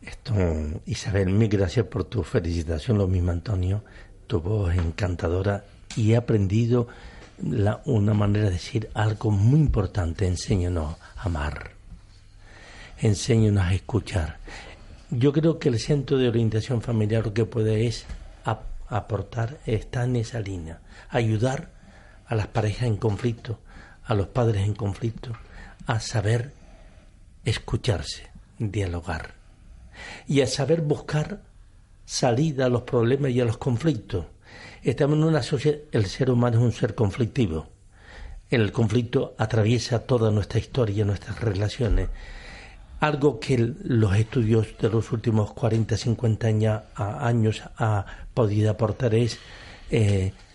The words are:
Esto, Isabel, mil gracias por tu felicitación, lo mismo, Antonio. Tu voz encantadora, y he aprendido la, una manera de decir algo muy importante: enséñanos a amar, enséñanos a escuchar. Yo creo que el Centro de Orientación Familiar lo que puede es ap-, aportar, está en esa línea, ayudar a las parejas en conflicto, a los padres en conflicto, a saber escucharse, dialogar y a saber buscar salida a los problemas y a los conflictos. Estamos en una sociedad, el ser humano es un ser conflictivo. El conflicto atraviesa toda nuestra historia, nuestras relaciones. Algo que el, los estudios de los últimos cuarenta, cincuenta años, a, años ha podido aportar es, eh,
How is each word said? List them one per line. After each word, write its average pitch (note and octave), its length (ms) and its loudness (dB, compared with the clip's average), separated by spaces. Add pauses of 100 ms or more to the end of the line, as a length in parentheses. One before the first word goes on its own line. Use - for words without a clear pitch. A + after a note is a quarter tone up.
Esto, - 320 -8 (520)
Isabel, G2 440 0
mil G#2+ 180 4
gracias G2 380 0
por - 180 -4
tu - 180 -2
felicitación, E2+ 760 -2
lo G2 80 2
mismo, F2+ 240 2
Antonio. F#2 540 -2 (420)
Tu G2 140 -2
voz F#2 340 0
encantadora, F2+ 880 -2 (320)
y A2 160 4
he A#2 40 6
aprendido A#2 720 2 (540)
la, G#2+ 440 0
una A2 260 2
manera G#2 340 2
de F#2+ 60 2
decir - 420 -4
algo G#2+ 360 0
muy A2 300 6
importante: F#2+ 680 0
enséñanos F2 680 0 (200)
a - 60 -10
amar, D2+ 480 -4 (1300)
enséñanos G#2+ 640 4
a F2 100 2
escuchar. F2+ 600 -2 (760)
Yo C3+ 220 4
creo D#3+ 260 2
que D3 120 0
el A2+ 80 2
Centro C#3 400 0
de B2+ 100 4
Orientación A2+ 540 0
Familiar A2 420 0
lo A2 80 -4
que A2 140 2
puede A2 400 0
es - 200 -6 (380)
ap-, A2+ 220 -4 (220)
aportar, A2+ 760 -4
está B2 400 -2
en B2 120 0
esa A2+ 240 -4
línea, F2 400 -10 (280)
ayudar A#2+ 600 0 (560)
a - 80 -4
las G#2 140 0
parejas G#2+ 340 -2
en A2+ 160 0
conflicto, A2+ 600 -2 (460)
a A2+ 100 -2
los G2 120 2
padres A2 400 0
en G#2 80 0
conflicto, A2 580 -6 (540)
a A2+ 140 0
saber A#2 520 0 (920)
escucharse, - 840 -4 (300)
dialogar F#2+ 720 -4 (960)
y C#3 160 4
a B2+ 40 2
saber D#3 360 0
buscar D3+ 580 -2 (640)
salida C3 640 0
a - 40 2
los A#2+ 120 0
problemas C3 500 2
y B2 80 2
a B2 40 2
los A2+ 140 0
conflictos. A#2 680 -2 (560)
Estamos D3 360 2
en D#3 60 4
una D#3 180 4
sociedad, D3 360 0 (140)
el G#2+ 140 2
ser B2+ 240 0
humano A#2+ 280 4
es B2 60 6
un A#2 80 4
ser A#2 220 -2
conflictivo. G2+ 720 0 (800)
El A2 240 2
conflicto A#2 640 0
atraviesa A2+ 680 2
toda A2+ 240 2
nuestra G#2 280 0
historia, G#2+ 460 0
nuestras G2+ 360 -4
relaciones. G2+ 680 0 (920)
Algo D3 380 2
que - 160 -2
el, A#2 300 2
los A2 320 4
estudios A2 640 2
de A2+ 100 0
los G#2+ 240 0
últimos A2 400 0
cuarenta, A2 460 0
cincuenta A2+ 480 0
años, G#2+ 340 2 (140)
a, A#2+ 320 -4
años A2+ 360 2 (140)
ha G#2+ 300 0 (260)
podido G#2+ 380 2
aportar A2 440 0
es, A#2 240 2 (520)
eh, G2+ 420 2 (220)